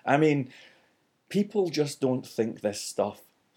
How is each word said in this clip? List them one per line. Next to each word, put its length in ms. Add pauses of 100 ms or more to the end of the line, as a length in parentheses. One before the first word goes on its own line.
I 120
mean, 360 (760)
people 400
just 300
don't 260
think 360
this 180
stuff 420 (360)